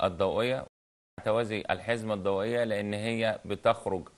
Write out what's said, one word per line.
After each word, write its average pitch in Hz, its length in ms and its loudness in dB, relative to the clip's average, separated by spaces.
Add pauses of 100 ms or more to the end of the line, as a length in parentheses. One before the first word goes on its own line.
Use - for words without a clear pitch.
الضوئية. 95 640 0 (600)
توازي 110 440 0
الحزمة 110 440 0
الضوئية 101 500 0
لأن 104 300 -2
هي 110 520 0
بتخرج 95 720 0